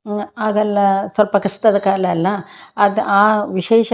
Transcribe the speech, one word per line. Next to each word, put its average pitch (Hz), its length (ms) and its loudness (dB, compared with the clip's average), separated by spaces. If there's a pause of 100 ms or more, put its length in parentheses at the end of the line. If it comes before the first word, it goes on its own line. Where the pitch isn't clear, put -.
ಹ್ಮ್, 208 140 -6 (140)
ಆಗೆಲ್ಲ 214 420 -2 (360)
ಸ್ವಲ್ಪ 208 220 2
ಕಷ್ಟದ 202 400 0
ಕಾಲ 196 340 -2
ಅಲ್ಲ. 165 160 0 (500)
ಅದ್, 208 300 0
ಆ 208 380 2
ವಿಶೇಷ 220 500 0